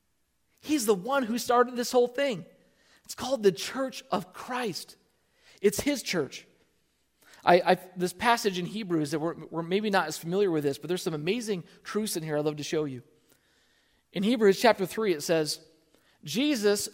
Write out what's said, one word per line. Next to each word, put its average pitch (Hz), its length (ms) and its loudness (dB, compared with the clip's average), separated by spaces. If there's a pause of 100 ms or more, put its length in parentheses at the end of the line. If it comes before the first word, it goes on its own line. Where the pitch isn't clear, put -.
(600)
He's 285 240 -2
the 214 100 4
one 247 280 0
who 226 160 -2
started 247 380 2
this 240 160 -4
whole 247 160 4
thing. 247 360 -2 (600)
It's - 100 -16
called 254 280 -4
the 196 100 6
Church - 580 -8
of - 220 -4
Christ. - 640 -8 (640)
It's 202 200 2
his 285 220 0
church. - 440 -4 (960)
I, 175 100 8
I, 180 240 6 (180)
this 180 160 -2
passage 220 480 0
in 175 60 -4
Hebrews 175 440 -2
that 156 80 -2
we're, 160 160 -2 (160)
we're 165 120 -6
maybe 202 280 0
not 185 160 2
as 160 100 -8
familiar 185 340 0
with 156 120 0
this, 139 160 0
but - 80 -14
there's 175 160 -4
some 165 120 -4
amazing 190 500 -4 (180)
truths 208 340 -4
in 160 60 -4
here 156 160 -2
I'd 147 60 0
love 151 140 -2
to 143 40 -8
show 156 220 -2
you. 127 180 -8 (1080)
In 180 100 -2
Hebrews 214 380 4
chapter 208 260 4
three, 214 260 -2
it 143 120 -4
says, 160 340 0 (640)
"Jesus, 208 720 0